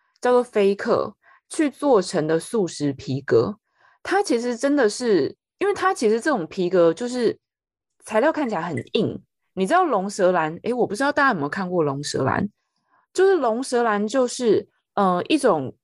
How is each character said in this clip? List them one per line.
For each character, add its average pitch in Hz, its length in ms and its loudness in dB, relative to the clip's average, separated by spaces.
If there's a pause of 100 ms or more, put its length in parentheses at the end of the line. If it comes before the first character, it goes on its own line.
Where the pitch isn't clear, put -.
(200)
叫 247 100 0
做 247 120 4
菲 202 300 0
克， 202 440 -2 (320)
去 311 200 -2
做 262 320 2
成 165 280 -2
的 160 100 0
素 190 280 -4
食 147 260 -4
皮 135 280 -8
革。 127 380 0 (460)
它 392 180 0
其 277 180 -2
实 247 160 -4
真 285 200 0
的 247 120 4
是， 208 480 0 (220)
因 370 80 -2
为 403 80 0
它 381 180 0
其 247 160 -2
实 226 120 2
这 320 100 -2
种 196 160 -2
皮 175 240 -4
革 170 240 4
就 240 140 -6
是 240 280 -2 (680)
材 214 160 -2
料 311 120 4
看 302 160 -4
起 214 60 -4
来 160 80 -4
很 170 140 -6 (160)
硬。 135 280 -2 (340)
你 190 120 -2
知 202 60 -2
道 370 120 4
龙 208 240 -2
舌 190 220 2
兰， 165 320 0
诶， 226 100 -4
我 233 140 0
不 190 80 -6
知 220 80 -4
道 285 80 0
大 285 140 2
家 269 60 4
有 226 40 0
没 151 80 -4
有 143 60 -2
看 185 200 -6
过 175 140 0
龙 143 220 -2
舌 - 180 -4
兰， 160 260 0 (640)
就 381 140 4
是 392 80 4
龙 247 260 0
舌 247 220 -2
兰 214 240 0
就 247 220 0
是， 233 400 0 (260)
呃， 185 340 2
一 311 80 4
种， 170 480 0